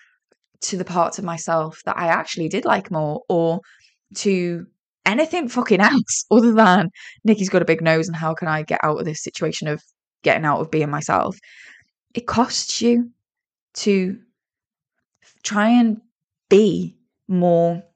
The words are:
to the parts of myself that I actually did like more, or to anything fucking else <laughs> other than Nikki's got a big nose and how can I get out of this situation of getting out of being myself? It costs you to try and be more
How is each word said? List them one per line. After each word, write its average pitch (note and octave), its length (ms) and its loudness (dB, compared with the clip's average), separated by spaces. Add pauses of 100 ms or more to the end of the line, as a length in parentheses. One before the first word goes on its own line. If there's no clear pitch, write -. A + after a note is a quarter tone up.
(600)
to - 160 -6
the F#3 80 -6
parts F3 340 -2
of - 60 -8
myself D#3+ 600 -6
that - 120 -6
I F3 100 -4
actually E3 420 -2
did F#3+ 160 -4
like F#3+ 260 -2
more, D#3 380 -4
or E3+ 320 0 (560)
to F3+ 480 -2 (400)
anything D#4 440 -2
fucking A3 320 0
else B3 460 0
<laughs> - 40 0
other A#3 220 6
than G3 360 4 (340)
Nikki's G#3 260 2
got F3+ 120 2
a E3+ 40 -2
big E3 160 0
nose D#3+ 260 2
and E3 100 -8
how D#3+ 180 -4
can E3 140 -8
I D#3 140 -4
get - 200 -4
out D#3 160 -2
of E3 60 -4
this D3+ 180 -8
situation - 440 -6
of D3+ 140 -6 (420)
getting D3 220 2
out D3 160 0
of D#3 100 -8
being D3+ 200 -2
myself? D3 460 -4 (760)
It A#3 140 -10
costs - 540 -2
you A#3+ 300 0 (640)
to G3 420 -2 (1300)
try G#3+ 260 0
and A#3 320 4 (480)
be F#3 480 4 (300)
more F3 540 2 (140)